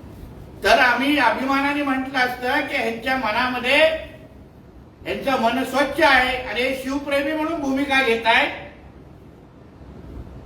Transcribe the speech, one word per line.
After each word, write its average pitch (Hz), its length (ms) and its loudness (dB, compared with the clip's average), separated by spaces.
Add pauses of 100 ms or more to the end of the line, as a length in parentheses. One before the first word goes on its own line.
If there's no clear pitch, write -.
(640)
तर 220 140 8
आम्ही 262 400 4
अभिमानाने 277 640 2
म्हटलं 269 360 -2
असतं 247 480 0
की 294 100 -6
ह्यांच्या 233 400 -2
मनामध्ये, 247 600 0 (1300)
ह्यांचं 214 380 -2
मन 240 220 2
स्वच्छ 277 380 0
आहे 254 340 4
आणि 233 240 -6
हे 269 220 0
शिवप्रेमी 285 500 -2
म्हणून 311 280 -2
भूमिका 269 420 0
घेत 226 240 0
आहेत. 269 240 4 (2000)